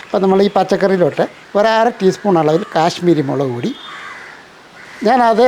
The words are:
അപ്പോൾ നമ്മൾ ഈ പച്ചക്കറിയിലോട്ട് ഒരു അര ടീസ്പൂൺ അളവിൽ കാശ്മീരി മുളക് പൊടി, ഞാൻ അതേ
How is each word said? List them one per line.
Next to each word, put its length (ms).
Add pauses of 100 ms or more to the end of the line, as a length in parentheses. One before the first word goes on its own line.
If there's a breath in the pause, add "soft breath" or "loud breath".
അപ്പോൾ 180
നമ്മൾ 220
ഈ 100
പച്ചക്കറിയിലോട്ട് 680 (360)
ഒരു 180
അര 100 (140)
ടീസ്പൂൺ 420
അളവിൽ 220 (120)
കാശ്മീരി 520
മുളക് 280
പൊടി, 140 (1400)
ഞാൻ 180
അതേ 220